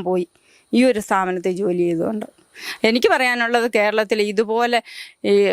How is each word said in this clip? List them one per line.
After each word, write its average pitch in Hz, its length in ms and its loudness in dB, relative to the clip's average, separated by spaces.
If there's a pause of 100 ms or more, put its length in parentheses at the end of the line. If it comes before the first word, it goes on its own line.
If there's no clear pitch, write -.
പോയി 180 220 -2 (460)
ഈ 233 120 4
ഒരു 233 160 2
സ്ഥാപനത്തിൽ 185 520 -2
ജോലി 180 360 -2
ചെയ്തുകൊണ്ട്. 190 380 -4 (580)
എനിക്ക് 233 240 2
പറയാനുള്ളത് 240 560 0 (100)
കേരളത്തിൽ 214 480 0
ഇതുപോലെ 220 560 0 (460)
ഈ 208 80 2 (200)